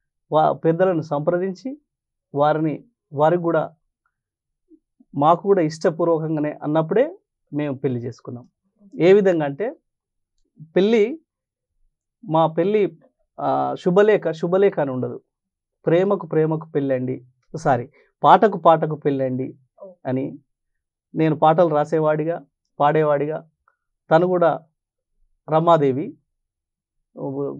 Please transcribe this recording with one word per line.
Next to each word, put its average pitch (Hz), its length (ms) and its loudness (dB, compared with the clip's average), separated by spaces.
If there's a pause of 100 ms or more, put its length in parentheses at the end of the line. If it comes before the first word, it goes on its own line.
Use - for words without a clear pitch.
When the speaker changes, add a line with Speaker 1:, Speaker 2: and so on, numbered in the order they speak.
(320)
Speaker 1:
వా-, 151 260 2
పెద్దలను 165 440 0
సంప్రదించి, 180 760 -4 (580)
వారిని, 151 480 0 (300)
వారికి 156 280 0
కూడా, 165 340 -2 (1400)
మాకు 156 260 2
కూడా 196 200 2
ఇష్టపూర్వకంగానే 160 1000 -2
అన్నప్పుడే 160 540 0 (360)
మేము 147 240 -4
పెళ్లి 123 220 -4
చేసుకున్నాం. 120 500 -14 (500)
ఏ 175 140 6
విధంగా 185 320 2
అంటే, 190 300 -6 (1000)
పెళ్ళి, 226 440 2 (1080)
మా 160 180 2
పెళ్ళి, 175 500 0 (420)
ఆ, 135 400 -2
శుభలేఖ, 202 520 2
శుభలేఖ 185 480 0
అని 139 120 -2
ఉండదు. 123 300 -8 (640)
"ప్రేమకు 175 420 0
ప్రేమకు 160 420 -2
పెళ్ళండి, 131 560 -4 (300)
సారీ, 123 340 -2 (340)
పాటకు 190 340 6
పాటకు 160 380 2
పెళ్ళండి" 131 600 -4 (240)
Speaker 2:
ఓ. 98 100 -20 (140)
Speaker 1:
అని. 135 340 -6 (760)
నేను 156 200 0
పాటలు 160 320 4
రాసేవాడిగా, 156 800 -2 (340)
పాడేవాడిగా, 151 680 0 (640)
తను 170 160 4
కూడా, 170 320 2 (920)
రమాదేవి, 160 680 0 (1400)